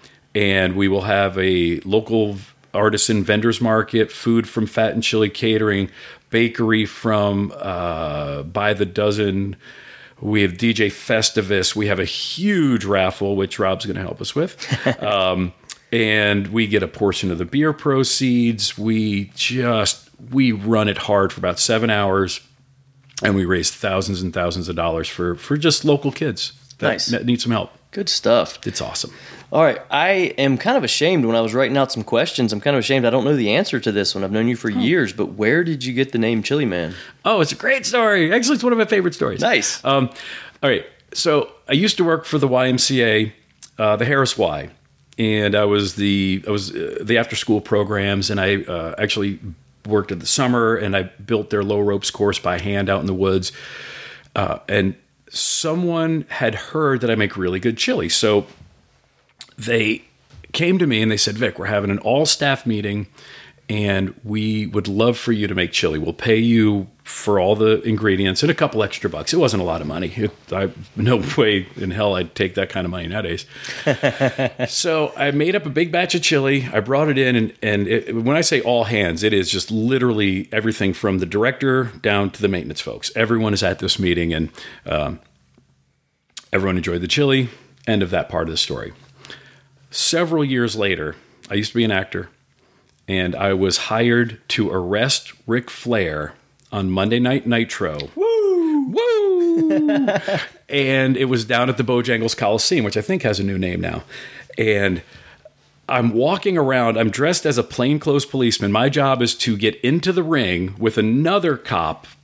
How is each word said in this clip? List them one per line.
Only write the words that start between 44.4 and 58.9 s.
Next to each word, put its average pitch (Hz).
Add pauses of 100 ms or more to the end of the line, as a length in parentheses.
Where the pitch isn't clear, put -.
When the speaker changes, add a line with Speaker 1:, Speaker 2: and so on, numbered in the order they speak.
Speaker 1:
And 107
I 104
was 101
the, 98
I 107
was, 98
uh, -
the 113
after-school 113
programs, 101
and 104
I, 98
uh, 82
actually 101 (460)
worked 104
in 90
the -
summer, 120
and 101
I 95
built 101
their 104
low 104
ropes 101
course 101
by 90
hand 101
out 98
in 76
the 98
woods. 92 (840)
Uh, 87 (100)
and 98 (340)
someone 165
had 113
heard 139
that 120
I 110
make 104
really 92
good 113
chili. -
So 104 (1120)